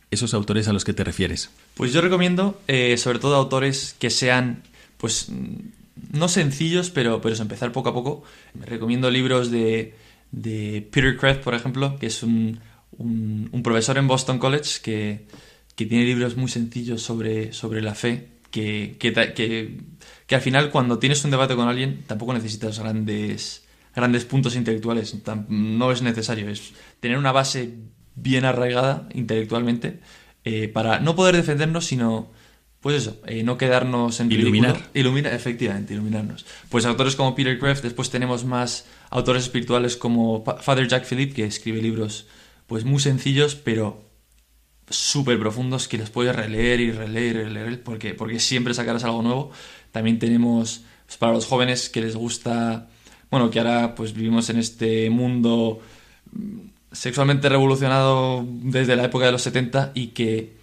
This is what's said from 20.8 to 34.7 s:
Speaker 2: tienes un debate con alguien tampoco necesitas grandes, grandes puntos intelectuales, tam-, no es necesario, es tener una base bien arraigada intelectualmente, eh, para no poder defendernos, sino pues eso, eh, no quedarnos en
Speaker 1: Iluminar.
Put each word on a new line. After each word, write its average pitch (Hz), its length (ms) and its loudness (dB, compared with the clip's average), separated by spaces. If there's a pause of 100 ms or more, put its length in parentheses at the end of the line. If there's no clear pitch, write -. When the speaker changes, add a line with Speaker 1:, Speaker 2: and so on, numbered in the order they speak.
Speaker 2:
tienes 139 260 2
un 143 80 0
debate 131 240 2
con 120 120 2
alguien 131 380 -2
tampoco 117 260 -4
necesitas 110 460 -4
grandes, 107 880 -4 (280)
grandes 120 300 2
puntos 135 320 0
intelectuales, 113 680 -2
tam-, 107 240 -6
no 110 440 0
es 120 80 -2
necesario, 113 480 -2
es - 240 -10 (280)
tener 123 180 -2
una 135 140 2
base 131 420 0 (400)
bien 131 300 2
arraigada 123 720 2
intelectualmente, 117 840 -2 (440)
eh, 110 220 -2
para 110 320 0
no 156 160 2
poder 180 220 6
defendernos, 160 500 0
sino 113 460 -2 (560)
pues 143 140 2
eso, 107 240 -8
eh, 113 160 -4
no 123 160 0
quedarnos 123 600 2
en 117 140 2
Speaker 1:
Iluminar. 110 440 6